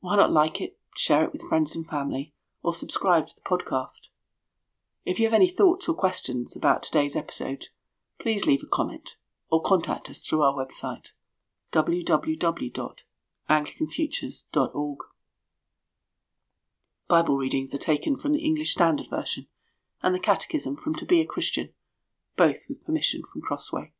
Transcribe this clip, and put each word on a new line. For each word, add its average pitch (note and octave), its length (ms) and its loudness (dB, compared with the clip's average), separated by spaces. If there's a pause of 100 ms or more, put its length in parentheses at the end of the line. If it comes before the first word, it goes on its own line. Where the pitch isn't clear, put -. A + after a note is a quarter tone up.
why F#3 160 0
not F#3+ 160 4
like D#3 260 2
it, - 160 -6 (220)
share D#3 260 4
it - 80 -2
with - 160 -6
friends D#3+ 300 0
and D#3+ 100 -8
family, C#3 460 -4 (280)
or E3+ 120 0
subscribe - 540 2
to - 80 -12
the - 60 -12
podcast? - 680 -4 (960)
If F#3 120 -2
you A3 80 2
have A3 80 2
any G3+ 140 6
thoughts - 400 4
or E3 80 2
questions B2+ 640 -2
about - 260 2
today's C#3+ 320 0
episode, - 520 -6 (520)
please G#3+ 260 0
leave C#3 180 2
a - 40 -14
comment - 440 -4 (380)
or E3 120 4
contact - 480 0
us - 160 0
through D#3 160 0
our C#3 120 4
website, C3 580 -4 (600)
w E3 320 2
w D#3+ 320 0
w E3 340 -2
dot - 340 -8 (440)
anglican D3+ 400 -2
futures - 640 -4
dot C3 220 0
org. D3 260 -4 (2000)
Bible D#3+ 300 4
readings C3+ 360 0
are C#3+ 40 -2
taken D3 400 0
from D3 160 0
the - 100 0
English D#3 300 0
Standard E3 360 2
Version - 360 -4 (560)
and F#3 120 0
the F#3 60 0
Catechism - 560 0
from D#3 200 -2
To - 100 -8
Be E3+ 160 4
a D#3+ 40 2
Christian, - 440 -4 (680)
both D#3+ 320 2
with - 180 -10
permission - 360 -2 (100)
from - 100 -10
Crossway. - 580 -6